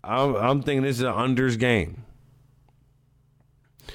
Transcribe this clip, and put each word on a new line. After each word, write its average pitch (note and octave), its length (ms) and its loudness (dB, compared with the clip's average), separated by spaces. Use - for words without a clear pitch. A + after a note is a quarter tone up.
I'm, C3 300 0
I'm B2+ 260 2
thinking C3+ 220 0
this C3+ 140 -2
is B2 60 -2
an B2 100 -2
unders B2 460 0
game. A2 460 0